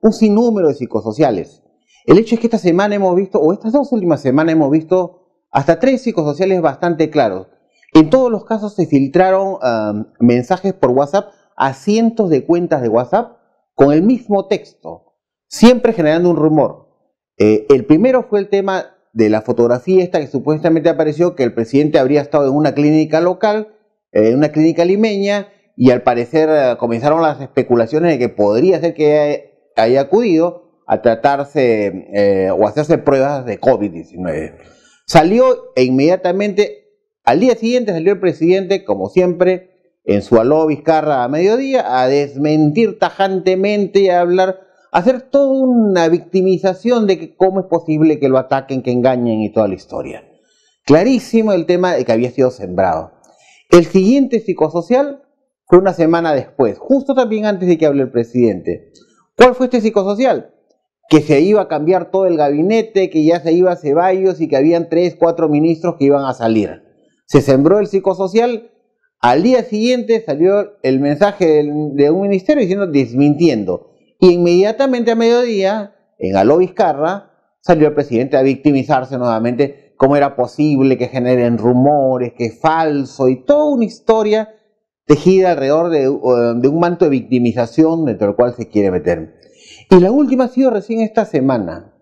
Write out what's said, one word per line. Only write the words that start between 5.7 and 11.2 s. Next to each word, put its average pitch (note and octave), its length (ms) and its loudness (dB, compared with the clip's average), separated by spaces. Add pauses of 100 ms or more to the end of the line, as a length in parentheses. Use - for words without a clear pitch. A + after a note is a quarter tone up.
tres B3+ 220 0
psicosociales F3+ 600 -2
bastante D#3 500 -2
claros. G2+ 360 -2 (460)
En D#3 160 6
todos B3+ 220 2
los G#3 140 -6
casos G#3 280 -6
se D#3+ 140 -2
filtraron, F#3 760 0
ah, G#2+ 460 -4 (120)
mensajes B2 540 0
por C#3 180 -2
WhatsApp C#3+ 380 -2 (260)